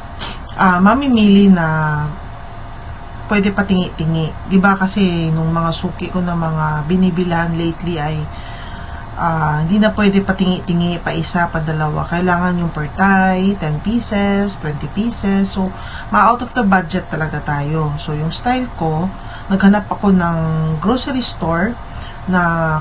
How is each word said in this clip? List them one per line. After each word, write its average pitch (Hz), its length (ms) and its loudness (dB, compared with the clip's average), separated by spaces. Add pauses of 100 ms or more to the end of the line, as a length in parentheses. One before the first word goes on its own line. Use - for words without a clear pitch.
(540)
ah, 180 240 4
mamimili 208 720 6
na 156 520 2 (1300)
pwede 202 200 2
patingi-tingi. 175 1000 -2
Di 190 80 6
ba 196 200 4
kasi 185 520 0
nung 160 200 0
mga 165 240 0
suki 175 360 -6
ko 185 120 -2
na 175 120 -2
mga 156 560 -2
binibilhan 175 640 2
lately 170 480 -4
ay, 156 160 -2 (960)
ah, 156 480 0
hindi 175 160 2
na 208 160 4
pwede 196 320 2
patingi-tingi, 175 720 0
pa 156 160 -4
isa, 165 320 0
pa 165 160 -4
dalawa. 156 480 -2
Kailangan 180 480 0
yung 170 160 -2
per 151 240 -4
tie, 190 640 4
ten 151 160 -2
pieces, 202 800 0
twenty 151 320 -6
pieces. 196 640 0
So, 190 160 -2 (400)
ma-out 214 320 4
of 233 80 -8
the 240 160 0
budget 185 480 2
talaga 151 260 -4
tayo. 147 560 -2
So, 151 140 -6
yung 151 240 -2
style 254 400 0
ko, 160 320 -2 (400)
naghanap 196 400 4
ako - 240 0
ng 170 280 2 (440)
grocery 254 400 0
store 175 560 -2 (480)
na 165 540 2